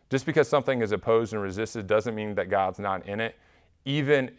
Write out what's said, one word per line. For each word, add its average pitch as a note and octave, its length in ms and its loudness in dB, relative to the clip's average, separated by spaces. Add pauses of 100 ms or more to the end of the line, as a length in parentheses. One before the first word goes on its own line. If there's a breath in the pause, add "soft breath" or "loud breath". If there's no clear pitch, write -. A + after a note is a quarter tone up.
(100)
Just C3 160 -2
because D#3 220 4
something C3 320 0
is G#2+ 120 0
opposed A2+ 400 2
and G#2 100 -4
resisted G2+ 440 -6
doesn't G#2+ 280 0
mean G#2+ 220 -6
that F#2 120 -2
God's F#2+ 300 0
not F#2+ 280 -4
in G2+ 140 -4
it, A2+ 160 -6 (480 soft breath)
even C#3 540 2